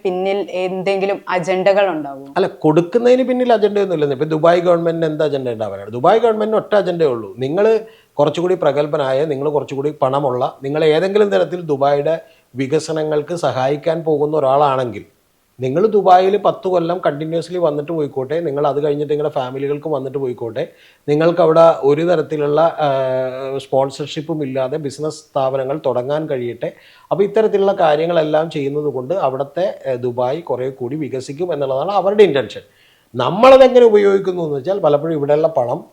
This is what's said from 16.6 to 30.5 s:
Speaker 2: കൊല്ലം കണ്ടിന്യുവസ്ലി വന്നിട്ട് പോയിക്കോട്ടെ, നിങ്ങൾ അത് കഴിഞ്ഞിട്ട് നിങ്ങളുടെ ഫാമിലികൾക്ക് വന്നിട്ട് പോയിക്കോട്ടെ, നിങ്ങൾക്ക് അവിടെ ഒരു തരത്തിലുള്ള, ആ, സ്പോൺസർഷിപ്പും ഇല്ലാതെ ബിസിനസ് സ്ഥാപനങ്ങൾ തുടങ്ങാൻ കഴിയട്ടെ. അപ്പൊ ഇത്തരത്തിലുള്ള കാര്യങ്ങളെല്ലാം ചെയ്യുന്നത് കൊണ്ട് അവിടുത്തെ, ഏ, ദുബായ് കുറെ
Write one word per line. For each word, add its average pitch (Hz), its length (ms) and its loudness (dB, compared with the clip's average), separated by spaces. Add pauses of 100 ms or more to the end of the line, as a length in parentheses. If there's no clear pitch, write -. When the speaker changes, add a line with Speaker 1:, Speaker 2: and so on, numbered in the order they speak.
Speaker 2:
കൊല്ലം 180 380 0
കണ്ടിന്യുവസ്ലി 160 520 -4
വന്നിട്ട് 147 340 -2
പോയിക്കോട്ടെ, 143 480 -4
നിങ്ങൾ 147 260 -2
അത് 143 180 0
കഴിഞ്ഞിട്ട് 147 280 -2
നിങ്ങളുടെ 147 220 -2
ഫാമിലികൾക്ക് 139 540 -4
വന്നിട്ട് 135 300 -4
പോയിക്കോട്ടെ, 123 500 -6 (400)
നിങ്ങൾക്ക് 165 320 2
അവിടെ 165 400 6
ഒരു 147 220 2
തരത്തിലുള്ള, 151 580 0
ആ, 160 280 0 (680)
സ്പോൺസർഷിപ്പും 143 840 -4
ഇല്ലാതെ 131 340 -4
ബിസിനസ് 151 380 -6
സ്ഥാപനങ്ങൾ 135 720 -4
തുടങ്ങാൻ 139 420 -2
കഴിയട്ടെ. 123 440 -6 (380)
അപ്പൊ 170 140 0
ഇത്തരത്തിലുള്ള 202 480 2
കാര്യങ്ങളെല്ലാം 160 800 2
ചെയ്യുന്നത് 147 340 -4
കൊണ്ട് 131 300 -4
അവിടുത്തെ, 139 720 -4
ഏ, 131 80 -2
ദുബായ് 123 480 -4
കുറെ 127 280 -4